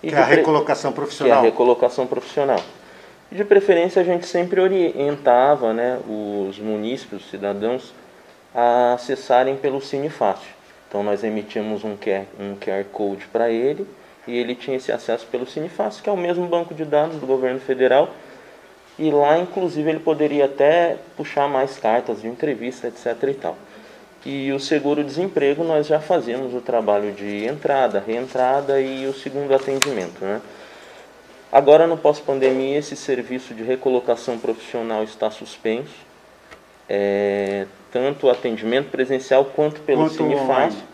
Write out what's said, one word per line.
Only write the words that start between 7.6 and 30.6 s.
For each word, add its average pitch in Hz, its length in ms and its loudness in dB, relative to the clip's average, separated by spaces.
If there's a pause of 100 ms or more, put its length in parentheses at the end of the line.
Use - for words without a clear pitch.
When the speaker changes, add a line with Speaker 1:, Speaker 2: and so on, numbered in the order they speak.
Speaker 1:
a 120 380 4
acessarem 131 640 2
pelo 135 240 -2
Cine 143 280 -6
Fácil. 101 380 -2 (400)
Então 101 160 -4
nós 104 180 -2
emitimos 107 600 -6
um 104 140 -8
Q - 120 -6
R, 196 180 -2 (120)
um 101 160 -8
Q 98 160 -6
R 98 140 -2
Code 98 420 -6
pra 117 220 0
ele 139 360 -2 (400)
e 120 120 -6
ele 123 180 -4
tinha 131 220 -6
esse 131 120 -6
acesso 113 380 -4
pelo 123 180 -6
Cine 156 220 -8
Fácil, - 340 -6
que - 80 -4
é 208 40 0
o 190 40 -2
mesmo 175 300 -2
banco 170 260 -2
de 156 120 -6
dados 151 320 0
do 135 100 -8
governo 131 320 0
federal. 131 500 4 (880)
E 156 120 0
lá, 147 260 4
inclusive, 175 540 -2
ele 160 80 -4
poderia 147 460 2
até 156 520 2 (180)
puxar 147 320 -2
mais 139 300 0
cartas 113 440 0
de 113 60 -8
entrevista, 123 600 -6
et 117 100 -10
cetera 120 340 -4
e 135 40 -4
tal. 82 200 -6 (720)
E 139 260 -4
o 139 80 -2
seguro-desemprego, 147 1040 0
nós 156 220 2
já 151 140 2
fazemos 131 560 -2
o 123 60 -4
trabalho 104 500 0
de 101 340 -8
entrada, 131 600 0
reentrada 131 760 0
e 135 240 -4
o 135 80 -4
segundo 135 400 -2
atendimento, 131 720 -2
né? 104 160 -4 (1080)